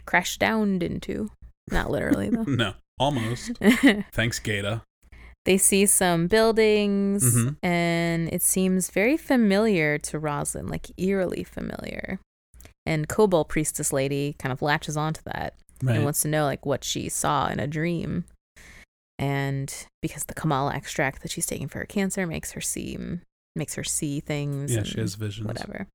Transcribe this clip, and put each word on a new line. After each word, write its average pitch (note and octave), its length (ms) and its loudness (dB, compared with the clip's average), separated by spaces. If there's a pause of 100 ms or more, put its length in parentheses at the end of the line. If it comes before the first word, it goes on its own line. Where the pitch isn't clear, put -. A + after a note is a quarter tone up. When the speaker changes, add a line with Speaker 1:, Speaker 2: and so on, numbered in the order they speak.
Speaker 1:
Crash - 320 0
Downed G3+ 440 2
into. - 480 -4 (400)
Not - 200 0
literally, - 400 0
though. A3+ 120 0
Speaker 2:
<laughs> G#3+ 40 -4
No, A2+ 280 0 (240)
almost. B2 580 -2
Speaker 1:
<laughs> G#3+ 560 4
Speaker 2:
Thanks, A2+ 260 0
Gata. G#2 440 -2 (600)
Speaker 1:
They F#3 140 6
see G3 280 6
some F3 400 4
buildings, G#3 960 4 (140)
Speaker 2:
Mm-hmm. B2 300 0
Speaker 1:
and E3+ 680 0
it F3+ 100 -2
seems F#3 480 2
very A#3 260 2
familiar G3+ 840 4
to - 200 -8
Roslin, D3 500 -4
like, D#3+ 180 -6 (100)
eerily F#3 480 0
familiar. - 720 -8 (680)
And D#3 220 -2
Cobalt F3+ 420 4
Priestess - 420 -2
Lady C#3+ 460 0
kind C3 140 -4
of C3+ 100 -6
latches D3+ 340 0
onto D#3 300 -2
that - 280 -6 (280)
Speaker 2:
Right. B2 140 4
Speaker 1:
and D3 80 4
wants D3 180 0
to D3+ 60 -2
know, D3+ 160 2
like, C3+ 220 -2
what C3+ 180 -2
she - 260 -4
saw D3 380 0
in - 120 -2
a - 60 -2
dream. D#3+ 580 -2 (960)
And C#3 540 -2 (280)
because - 240 -6
the - 100 -12
Kamala C#3 400 0
extract - 480 -4
that - 80 -8
she's - 160 -6
taking - 220 -6
for - 120 -10
her - 60 -8
cancer F#3+ 400 -2
makes D#3 260 -6
her - 80 -10
seem, - 600 -6 (340)
makes D#3 180 -6
her C#3 100 -6
see C#3+ 360 -4
things C#3+ 520 -4
Speaker 2:
Yeah, A#2 60 2
Speaker 1:
and G#2 80 -2
Speaker 2:
she - 140 -6
has A2 160 -2
visions. G#2+ 300 -6
Speaker 1:
whatever. - 480 -8